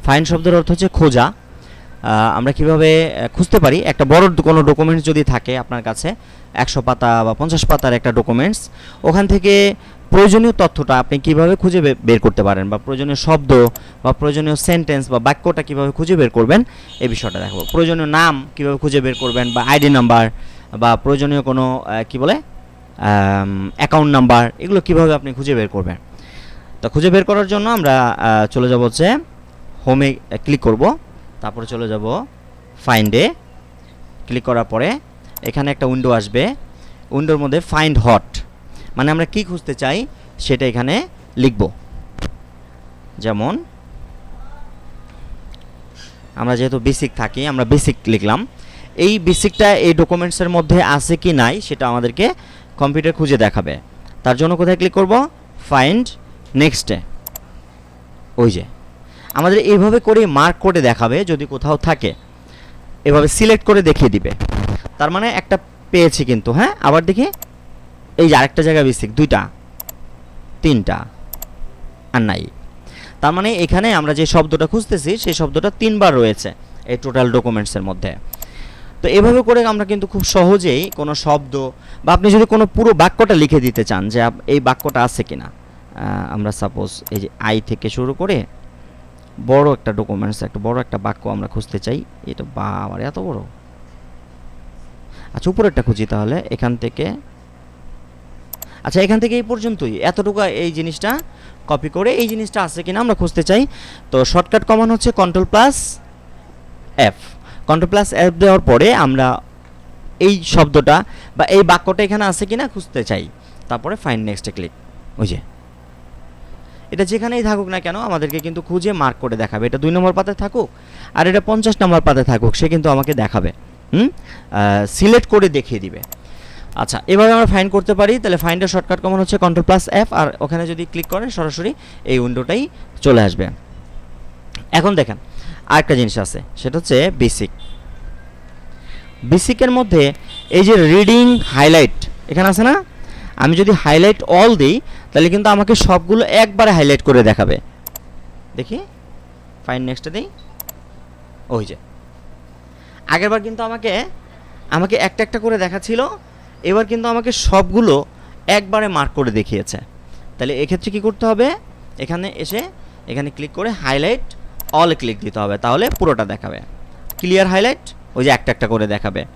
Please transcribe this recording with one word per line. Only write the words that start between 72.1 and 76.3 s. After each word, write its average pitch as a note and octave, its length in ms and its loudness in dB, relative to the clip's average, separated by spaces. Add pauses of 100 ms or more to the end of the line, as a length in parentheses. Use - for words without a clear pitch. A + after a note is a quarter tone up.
আর A#2+ 80 2
নাই। G2+ 260 -4 (760)
তার D3 100 2
মানে G3 220 -2
এখানে F#3+ 400 0
আমরা D3+ 200 0
যে D3+ 120 0
শব্দটা D#3 420 0
খুঁজতেছি G#3 500 -4
সেই F#3+ 160 -6
শব্দটা D#3 360 -2
তিনবার G3+ 460 0
রয়েছে G#2+ 380 0 (320)